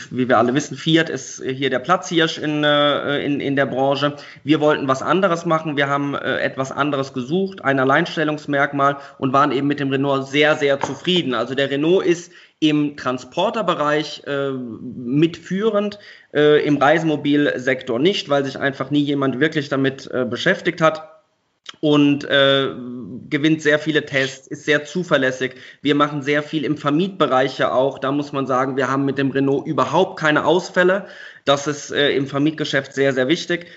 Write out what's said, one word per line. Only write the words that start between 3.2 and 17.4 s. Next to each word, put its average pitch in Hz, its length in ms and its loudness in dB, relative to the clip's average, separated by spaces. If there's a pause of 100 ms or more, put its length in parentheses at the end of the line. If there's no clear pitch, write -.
in, 143 140 -2
in 139 160 -2
der 139 100 2
Branche. 139 480 0 (300)
Wir 147 160 2
wollten 151 280 2
was 131 140 0
anderes 170 420 0
machen. 160 340 -2
Wir 139 120 0
haben, 143 240 -2
äh, 110 280 -4
etwas 135 300 -4
anderes 139 400 -2
gesucht, 175 540 -4
ein 135 140 2
Alleinstellungsmerkmal 143 1200 0 (200)
und 131 160 -2
waren 139 180 4
eben 139 140 0
mit 143 140 0
dem 139 100 -2
Renault 135 380 0
sehr, 147 300 4
sehr 139 220 2
zufrieden. 147 540 -2
Also 120 220 -2
der 135 160 0
Renault 160 340 2
ist 170 260 0 (320)
im 147 320 2
Transporterbereich, 156 1300 -2
äh, 139 240 -4
mitführend, 147 1500 -2 (340)
äh, 151 320 4
im 147 140 2
Reisemobilsektor 143 1200 2